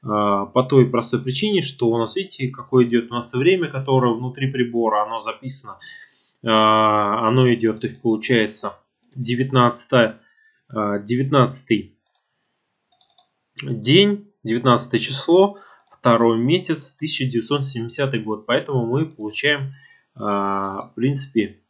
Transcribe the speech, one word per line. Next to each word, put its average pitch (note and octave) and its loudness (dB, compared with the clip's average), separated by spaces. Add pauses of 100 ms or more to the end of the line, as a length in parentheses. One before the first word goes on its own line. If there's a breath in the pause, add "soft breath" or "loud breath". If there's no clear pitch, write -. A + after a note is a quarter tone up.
А, G#2 0
по B2+ 0
той C3+ 4
простой A#2 -4
причине, F#3+ -2
что B2+ -2
у A#2 0
нас, A2+ -4
видите, F#3 -8
какое - 2
идёт A#2 -2
у A#2+ -10
нас A#2+ -8
время, D#3+ 0
которое C3 0
внутри B2+ -4
прибора, A#2 0
оно A2+ -8
записано. A2 -12 (640 loud breath)
А, A2 4
оно B2+ 4
идёт, A2 -2
то A#2+ -6
есть - -10
получается A2 -2 (360)
девятнадцатое, B2 0 (500 soft breath)
а, G#2 -4
девятнадцатый A#2+ 0 (1600)
день, C#3 0 (100)
девятнадцатое A#2 0
число, F#3 2 (320 loud breath)
второй A#2 2
месяц, D3+ -2
тысяча D3+ -4
девятьсот B2 -2
семидесятый A#2 -4
год. G#2+ -8
Поэтому C3 0
мы C3+ 0
получаем, C#3 -6 (420 loud breath)
а, G2 -4
в - -20
принципе A#2 -4